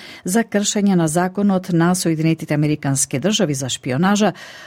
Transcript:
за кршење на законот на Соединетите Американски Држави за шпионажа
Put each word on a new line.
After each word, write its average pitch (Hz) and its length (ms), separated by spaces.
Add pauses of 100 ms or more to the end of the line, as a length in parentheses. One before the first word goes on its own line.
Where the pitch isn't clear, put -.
(240)
за 226 200
кршење 202 500
на 165 140
законот 185 640
на 170 220
Соединетите 160 600
Американски 147 640
Држави 170 360
за 135 140
шпионажа 185 640 (340)